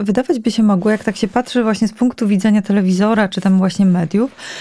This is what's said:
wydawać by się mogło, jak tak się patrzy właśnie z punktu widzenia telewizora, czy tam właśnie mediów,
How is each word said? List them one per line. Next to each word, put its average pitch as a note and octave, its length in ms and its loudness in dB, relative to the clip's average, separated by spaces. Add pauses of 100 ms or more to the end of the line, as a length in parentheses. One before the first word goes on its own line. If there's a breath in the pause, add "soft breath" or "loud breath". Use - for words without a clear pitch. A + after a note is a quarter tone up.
wydawać A3+ 380 0
by A3 120 -4
się A3 120 0
mogło, G#3 280 2
jak G#3+ 140 -2
tak G#3 120 -4
się G#3 120 -2
patrzy B3 340 -2
właśnie A3 260 0
z - 40 -18
punktu A#3+ 360 -2
widzenia G#3 340 2
telewizora, G3+ 640 0
czy F#3+ 120 -8
tam F#3+ 180 2
właśnie F#3+ 280 2
mediów, F#3 440 0 (300 loud breath)